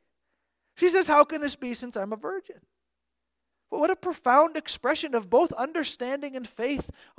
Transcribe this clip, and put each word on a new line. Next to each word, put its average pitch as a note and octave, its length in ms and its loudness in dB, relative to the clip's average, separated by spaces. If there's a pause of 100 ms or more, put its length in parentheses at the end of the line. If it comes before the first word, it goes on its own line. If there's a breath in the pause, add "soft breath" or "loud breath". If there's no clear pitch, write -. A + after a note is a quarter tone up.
(760)
She F4 120 4
says, F4 180 4
"How D4 180 6
can D4 180 -4
this C#4 140 -6
be B3 180 -8
since B3 200 -12
I'm G3+ 200 -6
a - 20 -6
virgin?" F4 440 -10 (1080)
Well, - 120 -2
what E4 80 4
a F#4 60 0
profound D#4 600 2
expression D4+ 580 -4
of G#3+ 140 -4
both C4+ 240 4
understanding C#4 840 -6
and B3 120 -10
faith B3+ 420 -4 (280 soft breath)